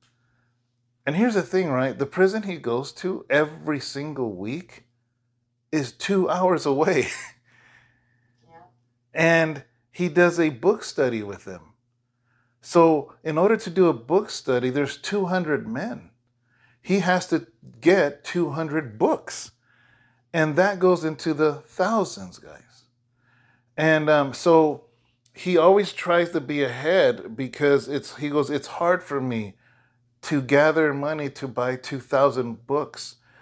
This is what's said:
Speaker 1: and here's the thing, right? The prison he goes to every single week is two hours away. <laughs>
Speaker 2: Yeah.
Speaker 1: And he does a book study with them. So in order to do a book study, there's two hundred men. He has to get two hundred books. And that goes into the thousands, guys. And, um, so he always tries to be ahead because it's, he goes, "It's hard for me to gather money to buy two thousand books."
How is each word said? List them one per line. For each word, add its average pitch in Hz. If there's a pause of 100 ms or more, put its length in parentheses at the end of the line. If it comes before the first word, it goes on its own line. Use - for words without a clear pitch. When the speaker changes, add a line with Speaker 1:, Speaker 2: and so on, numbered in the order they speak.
(1080)
Speaker 1:
and 147
here's 226
the 190
thing, 175
right? 131
The 139
prison 190
he 202
goes 120
to -
every 151
single 139
week 113 (840)
is 143
two 190
hours 175
away. 147
<laughs> - (1300)
Speaker 2:
Yeah. - (560)
Speaker 1:
And 160 (260)
he 180
does 170
a 160
book 180
study 123
with 101
them. 87 (840)
So 160
in 156
order 208
to 214
do 175
a 160
book 143
study, 127
there's 139
two 196
hundred 156
men. 170 (720)
He 196
has 180
to 165 (340)
get 160
two 170
hundred 147
books. - (800)
And 156
that 190
goes 175
into 160
the 147 (120)
thousands, 190
guys. - (920)
And, 156
um, 143
so 160 (480)
he 180
always 190
tries 170
to 165
be 143
ahead 131
because 135
it's, 139
he 147
goes, 143
"It's 147
hard 175
for 143
me 113 (680)
to 143
gather 147
money 143
to 139
buy 123
two 131
thousand 127
books." - (260)